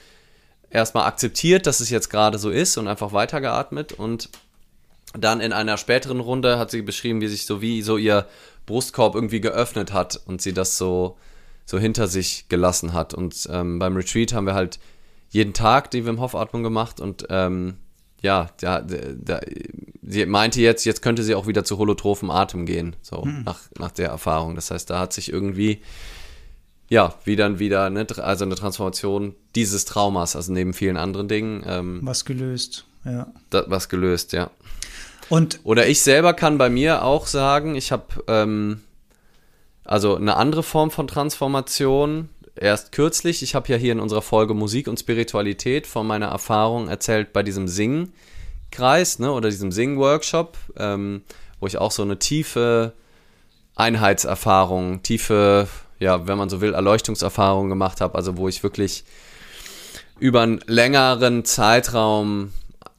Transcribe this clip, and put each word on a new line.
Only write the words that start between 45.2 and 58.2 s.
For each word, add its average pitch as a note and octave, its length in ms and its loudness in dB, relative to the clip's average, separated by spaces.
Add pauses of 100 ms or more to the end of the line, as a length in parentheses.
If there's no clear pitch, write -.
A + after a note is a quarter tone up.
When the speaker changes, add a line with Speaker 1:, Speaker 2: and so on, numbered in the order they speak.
Speaker 1:
von A2 220 -4
meiner G#2+ 200 -2
Erfahrung A2 600 0
erzählt G#2+ 460 -2
bei G2+ 100 2
diesem G2 240 -4
Sing-Kreis, C3+ 1500 0
ne, C3 120 0
oder A2+ 180 0
diesem G2 240 -4
Sing-Workshop, C#3+ 840 2 (200)
ähm, G2+ 440 -4 (380)
wo G2 80 -4
ich G2 100 -4
auch G#2 140 2
so G#2+ 120 -2
eine G2+ 160 -2
tiefe A#2+ 760 0 (840)
Einheitserfahrung, F#2+ 1300 2
tiefe, G2+ 640 4 (320)
ja, F#2 280 2
wenn G2 100 -2
man G2+ 120 -2
so F#2+ 120 -4
will, G#2 120 0
Erleuchtungserfahrung G2 960 2
gemacht F#2+ 320 -2
hab, F2+ 140 -2
also F2+ 220 -2